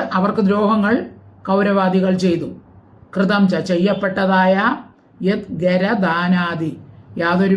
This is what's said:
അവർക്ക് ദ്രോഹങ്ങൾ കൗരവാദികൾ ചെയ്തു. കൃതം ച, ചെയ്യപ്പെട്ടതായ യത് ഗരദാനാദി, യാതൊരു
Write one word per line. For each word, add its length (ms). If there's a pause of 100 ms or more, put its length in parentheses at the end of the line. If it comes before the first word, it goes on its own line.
(200)
അവർക്ക് 300
ദ്രോഹങ്ങൾ 460 (540)
കൗരവാദികൾ 640 (120)
ചെയ്തു. 240 (640)
കൃതം 340
ച, 60 (160)
ചെയ്യപ്പെട്ടതായ 840 (680)
യത് 280 (120)
ഗരദാനാദി, 1120 (460)
യാതൊരു 380